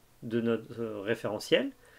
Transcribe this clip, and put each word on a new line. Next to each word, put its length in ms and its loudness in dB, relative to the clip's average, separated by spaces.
de 180 0
notre, 400 0
euh, 200 -4
référentiel, 720 2